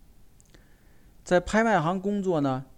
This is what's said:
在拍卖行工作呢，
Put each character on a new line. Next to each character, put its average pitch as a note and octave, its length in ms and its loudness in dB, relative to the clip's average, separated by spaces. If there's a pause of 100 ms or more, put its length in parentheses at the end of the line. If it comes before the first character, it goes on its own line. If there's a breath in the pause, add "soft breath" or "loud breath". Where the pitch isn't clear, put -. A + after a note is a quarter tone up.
(1200 soft breath)
在 F3+ 160 2
拍 G#3 240 0
卖 G#3+ 180 2
行 F3+ 180 -2
工 G3+ 220 -4
作 F3+ 200 0
呢， C3+ 260 -2 (100)